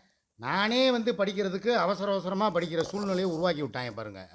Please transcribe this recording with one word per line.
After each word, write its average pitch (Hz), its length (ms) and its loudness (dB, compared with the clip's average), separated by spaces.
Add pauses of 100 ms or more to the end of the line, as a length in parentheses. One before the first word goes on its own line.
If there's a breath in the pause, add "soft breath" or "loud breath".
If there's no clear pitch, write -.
(340 soft breath)
நானே 208 560 2
வந்து 240 220 2
படிக்கிறதுக்கு 190 560 0
அவசர 196 420 2
அவசரமா 190 440 0
படிக்கிற 170 280 0
சூழ்நிலையை 190 420 -2
உருவாக்கி 165 380 0
விட்டாங்க 123 320 -4
பாருங்க. 98 400 -10